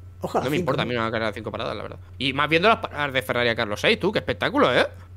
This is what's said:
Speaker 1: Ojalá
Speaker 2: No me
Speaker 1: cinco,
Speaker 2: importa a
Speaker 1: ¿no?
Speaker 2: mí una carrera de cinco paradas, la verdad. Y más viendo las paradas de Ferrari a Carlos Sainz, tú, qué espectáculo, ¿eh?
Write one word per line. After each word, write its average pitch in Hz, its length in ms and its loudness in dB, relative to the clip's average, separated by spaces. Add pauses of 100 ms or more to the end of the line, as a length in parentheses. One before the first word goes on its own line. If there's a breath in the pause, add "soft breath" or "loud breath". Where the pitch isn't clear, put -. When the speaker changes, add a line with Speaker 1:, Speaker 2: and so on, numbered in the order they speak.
(220)
Speaker 1:
Ojalá - 240 -2
Speaker 2:
No 127 40 0
me 151 80 0
Speaker 1:
cinco, 180 40 0
Speaker 2:
importa 135 220 -2
a - 20 -4
Speaker 1:
¿no? 113 60 -2
Speaker 2:
mí 123 40 0
una 113 160 0
carrera 113 160 0
de 104 60 -2
cinco 107 180 -8
paradas, 123 240 -6
la 101 80 -8
verdad. 104 160 -12 (180)
Y 131 140 -2
más 143 180 2
viendo 170 200 6
las 220 80 6
paradas 143 360 -4
de 131 80 2
Ferrari 120 280 2
a 113 60 2
Carlos 104 260 -2
Sainz, 196 180 2
tú, 170 140 2
qué 151 60 0
espectáculo, 135 540 2
¿eh? 185 140 4 (300 soft breath)